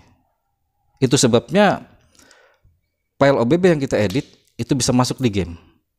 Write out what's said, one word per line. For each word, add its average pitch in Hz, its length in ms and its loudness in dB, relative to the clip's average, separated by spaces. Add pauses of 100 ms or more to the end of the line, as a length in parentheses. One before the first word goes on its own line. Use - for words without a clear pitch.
(1000)
Itu 131 160 0
sebabnya 135 720 0 (1300)
file 139 240 2
O 117 80 0
B 156 80 2
B 180 160 2
yang 147 80 -2
kita 135 160 -4
edit - 320 -2 (320)
itu 139 160 -2
bisa 123 160 -2
masuk 123 240 0
di 123 160 -2
game. 85 240 -6 (420)